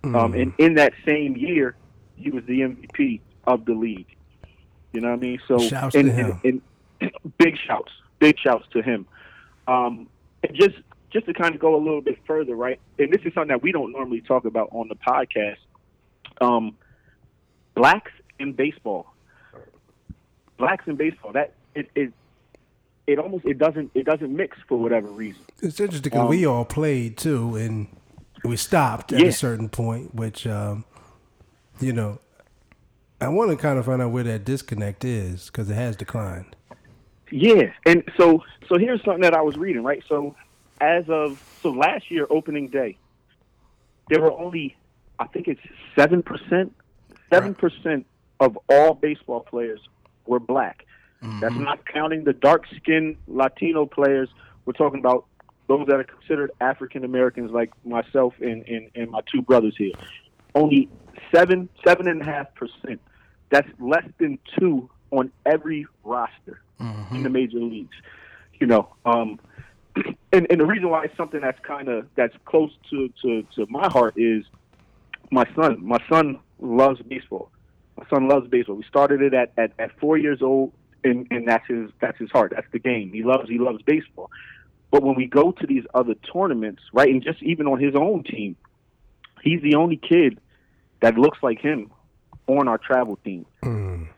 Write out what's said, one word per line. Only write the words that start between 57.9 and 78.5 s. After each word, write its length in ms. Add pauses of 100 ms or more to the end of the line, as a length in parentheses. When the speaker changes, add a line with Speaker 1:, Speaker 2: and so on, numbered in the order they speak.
Speaker 1:
and, 260
and, 280
and 160
my 100 (100)
two 120
brothers 340
here. 160 (600)
Only 340 (440)
seven, 360 (180)
seven 220
and 140
a 20
half 300
percent. 460 (500)
That's 180 (100)
less 260 (140)
than 200 (200)
two 300 (240)
on 180 (160)
every 400 (160)
roster 600 (180)
Speaker 3:
Mm-hmm. 360
Speaker 1:
in 80
the 40
major 300
leagues. 360 (640)
You 80
know, 220 (160)
um, 340 (560)
<clears throat> 380
and, 160
and 100
the 60
reason 240
why 160
it's 140
something 240
that's 240
kinda, 480
that's 200 (120)
close 240 (180)
to, 220 (100)
to, 220 (140)
to 120
my 220
heart 260
is 300 (840)
my 140 (100)
son. 320
My 120 (100)
son 300 (200)
loves 440
baseball. 480 (480)
My 100
son 200
loves 200
baseball. 280